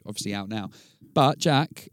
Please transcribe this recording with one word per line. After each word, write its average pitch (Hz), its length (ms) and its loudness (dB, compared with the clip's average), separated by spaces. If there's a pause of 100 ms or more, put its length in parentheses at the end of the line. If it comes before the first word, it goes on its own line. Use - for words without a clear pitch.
obviously 101 280 -8
out 101 160 -8
now. 104 200 -8 (440)
But, 143 260 4
Jack, - 540 0